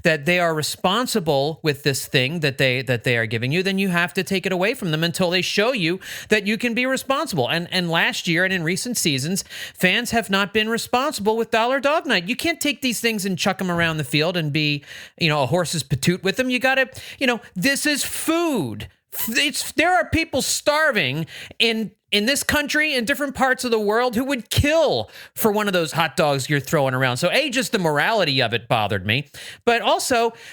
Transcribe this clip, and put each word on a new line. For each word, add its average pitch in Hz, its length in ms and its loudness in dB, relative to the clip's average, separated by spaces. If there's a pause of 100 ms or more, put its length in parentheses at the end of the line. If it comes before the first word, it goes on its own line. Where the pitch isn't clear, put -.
that 156 240 2
they 175 140 4
are 165 120 2
responsible 160 1120 0
with 147 220 -2
this 135 240 0
thing 143 320 0
that 143 180 0
they, 131 240 2
that 120 220 -2
they 123 120 2
are 113 100 0
giving 120 260 -2
you, 180 100 2
then 190 160 0
you 196 120 0
have 170 240 0
to 185 100 -2
take 190 200 -2
it 190 60 -4
away 185 240 0
from 190 160 -4
them 160 140 0
until 170 260 0
they 185 100 2
show 208 300 0
you 185 300 -2 (300)
that 202 180 2
you 220 100 0
can 233 160 -2
be 247 100 0
responsible. 262 640 -2
And, 165 240 -2
and 180 180 -2
last 190 380 0
year 175 160 2
and 190 100 0
in 175 120 -2
recent 190 320 -2
seasons, 156 480 -2 (280)
fans 202 380 2
have 226 180 0
not 196 240 0
been 214 160 0
responsible 226 680 0
with 226 160 -2
Dollar 240 260 2
Dog 311 280 0
Night. 185 220 0
You 240 60 -2
can't 330 260 -2
take 294 220 -2
these 247 180 -2
things 214 240 -2
and 190 140 -2
chuck 190 220 -2
'em 185 100 -2
around 165 280 2
the 151 40 -2
field 151 340 0
and 151 160 -2
be, 147 300 0 (340)
you 165 120 2
know, 151 160 2
a - 20 2
horse's 165 380 -2
patoot 170 400 0
with 190 100 0
them. 254 160 -2
You 247 80 0
gotta, 262 320 2 (300)
you 262 80 2
know, 240 120 0 (140)
this 262 320 0
is - 160 0
food. 254 840 -2 (400)
It's, 277 440 -2
there 330 200 2
are 339 180 2
people 302 320 0
starving 208 840 0 (320)
in, 220 340 0 (200)
in 208 140 2
this 277 160 0
country, 302 520 0
in 247 100 0
different 277 300 -2
parts 254 300 0
of 247 60 -4
the 226 100 2
world, 226 340 2
who 262 100 0
would 262 240 -4
kill 277 640 2 (240)
for 220 160 2
one 208 160 0
of 202 60 0
those 165 200 0
hot 160 220 0
dogs 143 340 2
you're 143 120 2
throwing 131 340 0
around. 127 220 2
So, 170 140 0
A, 262 200 2
just 233 220 -2
the 214 60 0
morality 160 600 2
of 117 140 2
it 113 140 -4
bothered 104 360 0
me. 120 240 0 (360)
But 226 180 2
also, 233 520 2 (180)